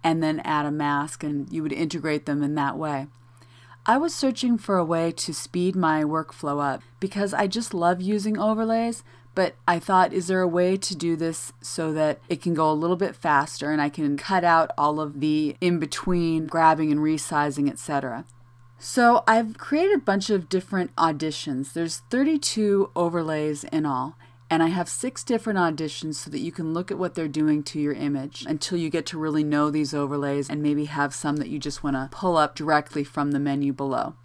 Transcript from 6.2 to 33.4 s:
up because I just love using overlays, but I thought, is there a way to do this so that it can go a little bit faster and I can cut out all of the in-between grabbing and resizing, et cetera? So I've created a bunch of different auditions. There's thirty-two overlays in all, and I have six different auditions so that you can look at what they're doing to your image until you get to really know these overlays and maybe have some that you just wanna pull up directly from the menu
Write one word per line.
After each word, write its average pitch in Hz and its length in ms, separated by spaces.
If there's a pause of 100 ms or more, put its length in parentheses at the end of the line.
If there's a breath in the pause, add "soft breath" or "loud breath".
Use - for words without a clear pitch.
up 135 200 (160 soft breath)
because 202 340
I 202 140
just 220 260
love 180 300
using 208 340
overlays, 226 680 (300 soft breath)
but 185 220 (120)
I 170 120
thought, 185 340
is 175 140
there 185 140
a 185 60
way 180 300
to 190 180
do 170 200
this 165 440
so 160 340
that 151 260 (100)
it 170 120
can 175 120
go 156 180
a - 20
little 170 220
bit 170 200
faster 147 560
and 151 100
I 147 80
can 143 260
cut 180 280
out 165 340
all 151 240
of 147 200
the 151 380
in-between 165 880
grabbing 160 460
and 151 100
resizing, 147 680
et - 120
cetera? 135 460 (540)
So 240 460
I've 226 320
created 370 380
a 277 60
bunch 196 280
of 190 200
different 185 480
auditions. 151 720
There's 165 280 (100)
thirty-two 233 880
overlays 160 680
in 156 220
all, 135 320 (320 soft breath)
and 165 120
I 165 60
have 175 220
six - 340
different 226 340
auditions 156 580
so - 140
that 147 120
you 160 100
can 160 220
look 180 180
at 147 60
what 180 180
they're 160 140
doing 151 340
to - 160
your 147 140
image 139 520
until 156 320
you 160 120
get 160 160
to 170 120
really 156 260
know 147 260
these 147 240
overlays 143 560
and 147 120
maybe 147 240
have 143 280
some 147 240
that 147 100
you 151 120
just 143 220
wanna 135 300
pull 180 240
up 151 200
directly 147 500
from 143 260
the 143 80
menu 143 320